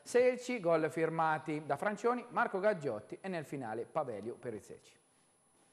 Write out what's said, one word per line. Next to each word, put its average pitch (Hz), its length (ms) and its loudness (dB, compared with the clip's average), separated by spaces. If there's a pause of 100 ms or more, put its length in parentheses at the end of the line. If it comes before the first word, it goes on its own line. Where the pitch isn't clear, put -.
Selci, 247 560 2
gol 160 320 4
firmati 156 720 0
da 139 120 0
Francioni, 226 540 0
Marco 202 280 0
Gaggiotti 151 600 0
e 190 80 -6
nel 165 160 -4
finale 117 400 -6
Pavelio 117 500 -4
per 117 200 -8
il 95 60 -10
Selci. - 300 -20 (800)